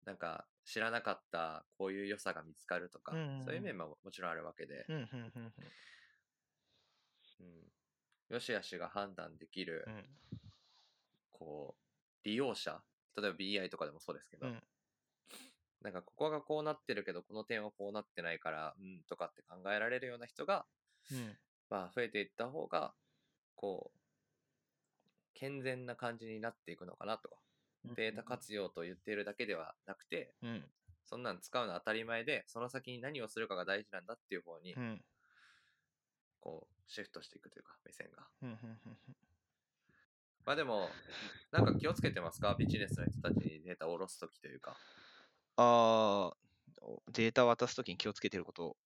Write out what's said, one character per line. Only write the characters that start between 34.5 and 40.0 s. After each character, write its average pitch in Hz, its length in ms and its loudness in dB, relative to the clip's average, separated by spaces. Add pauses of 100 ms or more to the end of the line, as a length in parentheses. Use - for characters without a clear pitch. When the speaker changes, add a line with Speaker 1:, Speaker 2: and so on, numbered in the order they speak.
Speaker 1:
に、 87 140 -12
Speaker 2:
う 120 60 -6
ん。 113 240 -6 (1400)
Speaker 1:
こ 80 280 -12
う、 - 220 -20
シ 104 120 -8
フ - 80 -14
ト 82 100 -12
し - 80 -18
て - 80 -20
い - 40 -20
く - 80 -20
と - 100 -20
い - 20 -20
う - 20 -20
か、 - 220 -20
目 - 80 -18
線 - 240 -12
が。 - 100 -20 (140)
Speaker 2:
う 139 60 -8
ん、 - 20 -6
う - 20 -8
ん、 110 40 -8
う - 20 -14
ん、 113 280 -12
う 110 260 -18
ん。 - 40 -16 (1300)